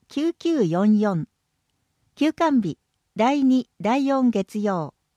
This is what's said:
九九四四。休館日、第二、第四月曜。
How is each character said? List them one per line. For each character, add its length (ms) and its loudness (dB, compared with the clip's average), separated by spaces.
九 240 -4
九 320 -2
四 340 2
四。 300 -2
休 180 0
館 260 0
日、 180 -4
第 300 0
二、 240 2
第 260 0
四 240 2
月 300 -4
曜。 340 -4